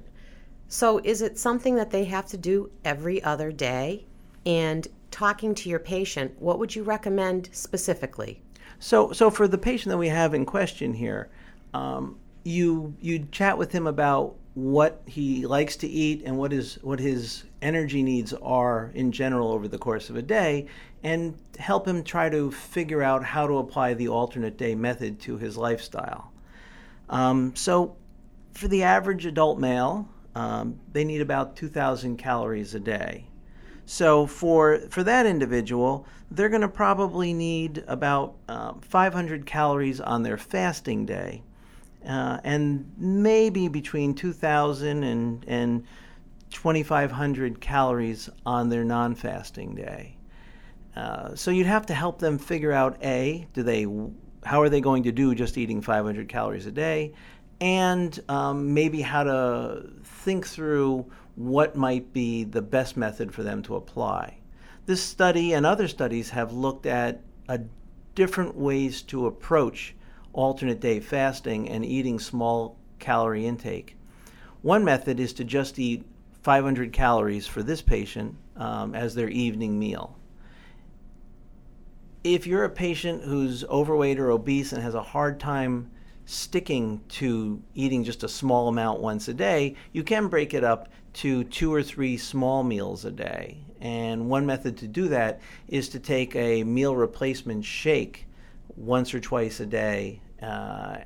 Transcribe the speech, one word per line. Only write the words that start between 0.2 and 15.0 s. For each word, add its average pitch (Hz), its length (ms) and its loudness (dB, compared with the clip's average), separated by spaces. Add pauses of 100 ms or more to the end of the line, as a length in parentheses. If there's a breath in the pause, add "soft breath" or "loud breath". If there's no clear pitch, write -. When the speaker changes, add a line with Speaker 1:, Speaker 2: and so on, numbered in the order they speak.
Speaker 1:
So 220 320 4
is 214 240 0
it - 160 -4
something 247 380 2
that 220 120 0
they 196 140 0
have 190 240 -4
to 196 100 -10
do 185 320 0 (160)
every 160 380 -2
other 156 280 -2
day? 143 540 -2 (400)
And 160 420 2 (220)
talking 208 460 0
to 202 120 -8
your 170 120 -2
patient, 165 600 -4
what 170 200 0
would 226 160 -4
you 214 80 -6
recommend 196 720 0
specifically? - 920 -6 (340 loud breath)
Speaker 2:
So, - 360 6
so 220 180 8
for 214 160 6
the 185 100 2
patient 233 320 0
that 185 80 2
we 170 120 2
have 156 260 4
in 135 100 0
question 160 480 -2
here, 110 380 -4 (420 loud breath)
um, 135 460 -6 (240)
you, 165 580 2
you 165 300 -2
chat 196 260 2
with 165 140 -2
him 170 160 0
about 139 480 2 (180)
what 139 540 4